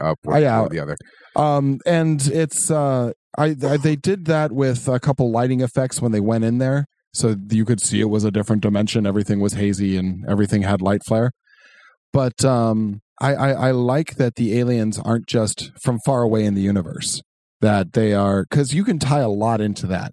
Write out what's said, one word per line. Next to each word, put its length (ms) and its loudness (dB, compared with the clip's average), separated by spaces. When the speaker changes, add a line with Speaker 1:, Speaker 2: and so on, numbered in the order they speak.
Speaker 1:
up, 220 -2
one 140 0
Speaker 2:
Oh, 40 4
yeah. 200 2
Speaker 1:
going 100 0
the 100 -6
other. 160 -8
Speaker 2:
Um, 500 0
and 420 2
it's, 420 -2
uh, 420 0
I, 200 0
I, 100 2
they 200 0
did 300 -2
that 260 0
with 360 -2
a 120 2
couple 320 0
lighting 280 0
effects 400 -2
when 120 0
they 80 0
went 240 0
in 140 0
there. 280 0
So 240 0
you 140 2
could 160 0
see 200 0
it 80 2
was 160 0
a 60 0
different 320 0
dimension. 440 0
Everything 340 0
was 140 0
hazy 420 0
and 320 -4
everything 340 2
had 180 0
light 260 0
flare. 260 0
But, 320 0
um, 560 2
I, 140 0
I, 160 2
I 220 0
like 440 0
that 200 0
the 220 0
aliens 400 0
aren't 300 -2
just 420 -2
from 240 0
far 160 2
away 220 2
in 100 2
the 80 0
universe, 580 -2
that 320 2
they 220 2
are, 320 2
'cause 260 0
you 120 2
can 140 0
tie 220 0
a 80 0
lot 320 0
into 280 -2
that 240 -4